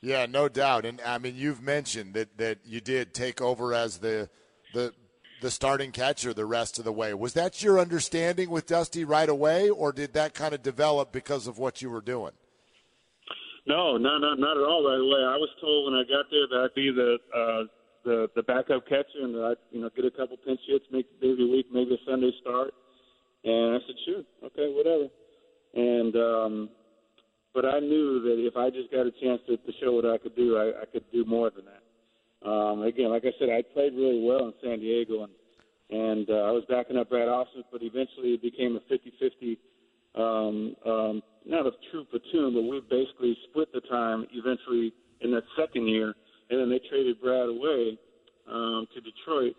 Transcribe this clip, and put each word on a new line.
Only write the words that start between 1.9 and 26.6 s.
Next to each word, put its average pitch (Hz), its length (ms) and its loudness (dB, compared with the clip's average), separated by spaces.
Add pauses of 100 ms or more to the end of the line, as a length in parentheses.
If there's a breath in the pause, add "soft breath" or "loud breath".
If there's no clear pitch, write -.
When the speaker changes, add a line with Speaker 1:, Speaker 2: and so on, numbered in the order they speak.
Speaker 1:
that, 107 240 -6
that 110 260 -4
you 113 160 -10
did 123 320 -4
take 123 280 -6
over 123 340 0
as 113 240 -2
the, 107 320 -4 (420 soft breath)
the, 120 200 -2 (480)
the 127 100 -4
starting 135 400 0
catcher 123 420 -2
the 107 140 -2
rest 117 320 -2
of 117 60 -10
the 110 80 -2
way. 110 220 -2
Was 113 200 -4
that 175 280 -2
your 202 160 6
understanding 170 720 0
with 165 160 -2
Dusty 165 380 0
right 151 240 4
away, 156 400 4
or 156 240 2
did 135 220 -6
that 151 200 2
kind 147 200 -4
of 135 80 -8
develop 139 500 2
because 131 340 -4
of 113 120 -12
what 127 240 -4
you 127 80 -8
were 117 100 -6
doing? 110 320 -6 (1300 loud breath)
Speaker 2:
No, 151 300 0
no, 139 220 2
no, 147 160 0
not 143 220 0
at 139 60 2
all 151 260 2
right 131 120 2
away. 135 260 4
I 131 100 0
was 151 140 -2 (100)
told 147 320 2
when 131 80 2
I 127 40 0
got 139 260 -2
there 147 160 2
that 127 180 0
I'd 127 100 -2
be 139 160 0
the, 123 280 4 (160)
uh, 113 300 0 (400)
the, 113 320 2
the 117 60 0
backup 127 440 0
catcher 143 360 -2
and 123 120 -4
that 113 100 -4
I'd, 117 300 -4
you 117 60 -6
know, 113 140 -6
get 127 100 -2
a 127 60 2
couple 131 260 -8
pinch 131 300 -4
hits, 139 260 2
make, 131 140 -2 (140)
maybe 131 220 2
a 123 80 4
week, 131 220 2
maybe 123 220 2
a - 160 -8
Sunday 127 200 2 (100)
start. 127 320 -2 (720 soft breath)
And 117 320 2
I - 100 2
said, 127 180 -12
"Sure, 185 180 -4 (240)
okay, 147 280 -4
whatever." 147 320 4 (680 soft breath)
And, 120 420 2
um, 110 520 0 (840)